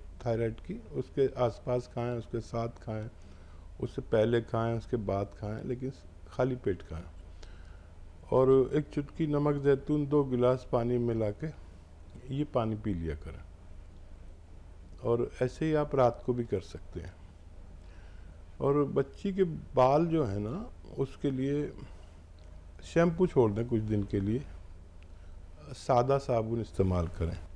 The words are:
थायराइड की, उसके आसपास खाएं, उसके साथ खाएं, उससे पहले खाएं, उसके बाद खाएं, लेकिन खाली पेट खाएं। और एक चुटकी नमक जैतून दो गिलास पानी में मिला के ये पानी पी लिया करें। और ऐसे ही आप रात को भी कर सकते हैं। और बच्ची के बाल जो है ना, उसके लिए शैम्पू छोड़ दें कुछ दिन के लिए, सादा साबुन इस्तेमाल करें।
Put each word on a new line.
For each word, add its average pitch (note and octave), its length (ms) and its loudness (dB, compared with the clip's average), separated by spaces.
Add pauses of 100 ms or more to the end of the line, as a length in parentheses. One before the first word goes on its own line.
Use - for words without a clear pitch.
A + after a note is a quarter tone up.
(260)
थायराइड A2+ 340 0
की, A3+ 220 -8 (120)
उसके C3+ 340 0 (160)
आसपास B2 520 0
खाएं, A#2+ 160 0
उसके A#2+ 280 -4
साथ A#2 300 -2
खाएं, A2 400 -6 (720)
उससे A#2 200 -4
पहले A#2 400 4
खाएं, A2+ 360 0
उसके A#2 200 -2
बाद G2 420 0
खाएं, G#2+ 240 -6
लेकिन B2+ 280 -4 (360)
खाली C3 280 0
पेट G2+ 260 -2
खाएं। D#2+ 220 -10 (1300)
और C3 420 8
एक D3 160 0
चुटकी D3+ 380 -2
नमक D3 360 2
जैतून C#3+ 440 4
दो C#3+ 160 6
गिलास B2+ 480 2
पानी B2 260 2
में A#2+ 100 2
मिला A2 220 2 (140)
के D#3+ 40 -4 (880)
ये C#3+ 80 0
पानी A2+ 320 0
पी G#2+ 180 -2
लिया E2 220 -2
करें। - 260 -12 (1600)
और A#2 260 2 (100)
ऐसे B2+ 240 0
ही D#3 80 2
आप D3 220 2
रात B2 300 4
को B2 80 2
भी A#2+ 100 0
कर G2+ 180 0
सकते - 380 -12
हैं। E2 140 -10 (1500)
और C#3+ 220 6
बच्ची C#3 500 0
के F#3+ 100 4 (320)
बाल C3+ 300 8
जो E3 180 4
है G2+ 160 0
ना, C3+ 300 -4 (300)
उसके C#3 320 -2
लिए C#3 400 0 (1120)
शैम्पू E3+ 440 4
छोड़ A#2 240 6
दें A2+ 160 0
कुछ A#2 140 2
दिन G#2+ 220 2
के G2+ 160 0
लिए, G#2+ 240 2 (1300)
सादा B2+ 440 4
साबुन A#2 440 0
इस्तेमाल F2+ 460 2
करें। E2+ 300 -2 (180)